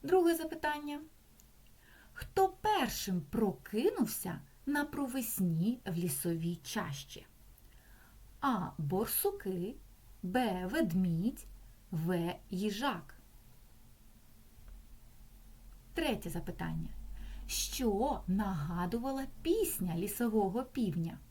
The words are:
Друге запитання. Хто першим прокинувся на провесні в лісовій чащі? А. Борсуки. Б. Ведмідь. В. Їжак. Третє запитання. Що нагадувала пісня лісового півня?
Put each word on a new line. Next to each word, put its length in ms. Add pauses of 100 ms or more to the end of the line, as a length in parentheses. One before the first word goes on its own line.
Друге 320
запитання. 640 (1120)
Хто 360
першим 720
прокинувся 1200 (240)
на 200
провесні 1000
в 80
лісовій 640
чащі? 720 (1120)
А. 360
Борсуки. 1000 (480)
Б. 420
Ведмідь. 800 (460)
В. 440 (140)
Їжак. 680 (2750)
Третє 360
запитання. 600 (580)
Що 800
нагадувала 1000 (140)
пісня 540
лісового 680
півня? 540 (140)